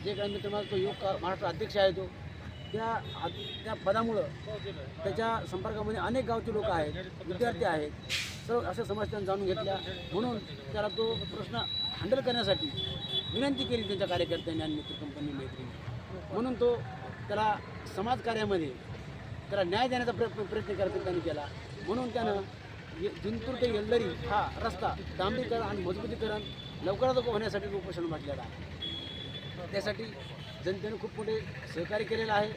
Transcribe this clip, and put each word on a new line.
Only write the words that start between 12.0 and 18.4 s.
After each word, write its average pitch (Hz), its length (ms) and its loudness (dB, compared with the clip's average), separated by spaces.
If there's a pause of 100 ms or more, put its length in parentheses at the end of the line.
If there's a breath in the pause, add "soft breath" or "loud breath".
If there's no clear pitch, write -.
हँडल 247 200 4
करण्यासाठी 226 500 2 (640)
विनंती 262 300 2
केली 226 180 2
त्यांच्या 196 260 0
कार्यकर्त्यांनी 165 540 2
आणि 156 120 0
मित्र 151 180 -4
कंपनी 147 400 -4
मैत्रिणी. 131 380 -6 (640)
म्हणून 247 220 2
तो 240 220 6 (520)
त्याला 208 280 4 (400)
समाजकार्यामध्ये 214 720 2 (840)